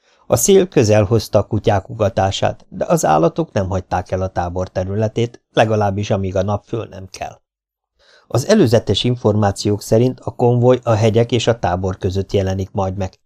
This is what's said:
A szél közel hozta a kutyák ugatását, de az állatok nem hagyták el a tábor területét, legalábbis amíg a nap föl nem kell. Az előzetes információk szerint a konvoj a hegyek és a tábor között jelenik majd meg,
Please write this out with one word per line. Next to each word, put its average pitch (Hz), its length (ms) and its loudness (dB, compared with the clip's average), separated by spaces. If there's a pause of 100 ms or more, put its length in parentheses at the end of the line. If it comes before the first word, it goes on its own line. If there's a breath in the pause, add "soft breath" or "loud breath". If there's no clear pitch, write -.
(280)
A - 80 2
szél 190 320 4
közel 107 360 4
hozta 104 360 0
a 98 80 -4
kutyák 101 420 -2
ugatását, 104 800 -2
de 185 160 -6
az 160 200 0
állatok 160 460 0
nem 98 160 -2
hagyták 90 440 -6
el 95 100 -4
a 95 60 -4
tábor 90 400 -6
területét, 110 760 -4 (100)
legalábbis 104 560 0
amíg 98 260 -2
a 95 80 0
nap 104 200 -4
föl 110 220 -8
nem 95 220 -18
kell. - 340 -14 (880 soft breath)
Az 123 200 -2
előzetes 120 560 2
információk 107 800 0
szerint 123 380 0
a - 120 -10
konvoj 123 520 2
a 117 80 0
hegyek 113 400 2
és 120 160 0
a 117 120 0
tábor 92 380 -4
között 98 340 -4
jelenik 95 400 -2
majd 95 260 -4
meg, 95 280 -8